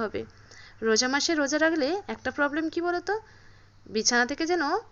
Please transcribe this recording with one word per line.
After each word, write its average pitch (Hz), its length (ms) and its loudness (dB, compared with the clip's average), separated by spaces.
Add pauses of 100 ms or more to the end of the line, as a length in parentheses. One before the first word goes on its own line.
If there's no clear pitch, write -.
হবে। 202 160 -4 (640)
রোজা 220 280 4
মাসে 285 260 0
রোজা 285 240 2
রাখলে 320 240 2 (260)
একটা 262 240 -6
প্রবলেম 294 260 0 (100)
কি 349 120 -2
বলো 349 220 0
তো? 392 60 0 (800)
বিছানা 233 360 2
থেকে 285 220 -4
যেন 349 100 2 (300)